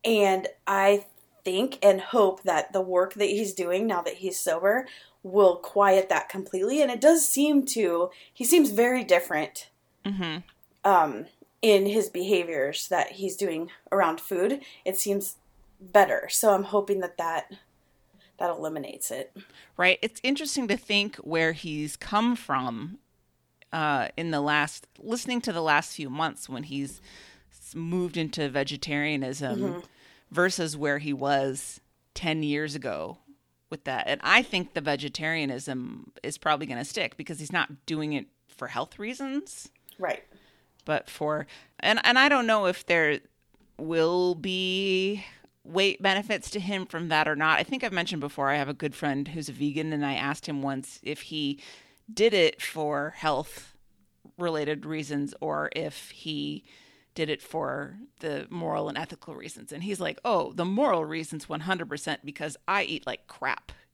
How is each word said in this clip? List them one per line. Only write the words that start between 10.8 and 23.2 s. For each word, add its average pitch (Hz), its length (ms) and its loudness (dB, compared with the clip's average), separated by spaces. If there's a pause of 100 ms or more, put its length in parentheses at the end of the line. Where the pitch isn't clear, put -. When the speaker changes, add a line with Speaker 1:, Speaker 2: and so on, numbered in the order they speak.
Speaker 1:
um, 165 400 6 (360)
in 202 240 8
his 208 240 2
behaviors 170 800 0
that 175 240 2
he's 190 220 -4
doing 170 340 -4 (220)
around 170 300 4
food. 208 400 0 (240)
It 185 120 -2
seems 196 380 -2 (460)
better. 190 480 4
So 214 240 4
I'm 196 100 2
hoping 202 360 0
that 180 180 -6
that, 165 340 -4 (840)
that 175 120 0
eliminates 156 640 -6
it. 127 220 -10 (440)
Speaker 2:
Right. 180 240 4
It's - 220 -6
interesting 277 440 -2
to 196 80 0
think 202 420 -2
where 160 360 0
he's 151 420 -6
come 233 400 0
from, 131 600 -4 (760)